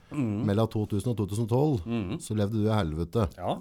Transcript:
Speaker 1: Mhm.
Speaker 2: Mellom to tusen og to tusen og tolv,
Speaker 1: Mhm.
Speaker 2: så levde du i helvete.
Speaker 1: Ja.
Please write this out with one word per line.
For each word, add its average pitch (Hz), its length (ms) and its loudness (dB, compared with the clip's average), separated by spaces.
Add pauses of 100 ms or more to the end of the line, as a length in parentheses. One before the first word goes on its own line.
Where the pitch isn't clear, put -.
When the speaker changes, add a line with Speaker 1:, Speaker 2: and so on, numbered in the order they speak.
(120)
Speaker 1:
Mhm. 113 360 -2
Speaker 2:
Mellom 107 200 4
to 107 200 -2
tusen 104 240 -2
og 107 60 -2
to 104 100 0
tusen 104 160 -2
og 110 60 -2
tolv, 127 360 2
Speaker 1:
Mhm. 110 320 -4
Speaker 2:
så - 180 -8
levde 104 220 2
du 104 140 2
i - 20 2
helvete. 85 640 0
Speaker 1:
Ja. 92 240 -2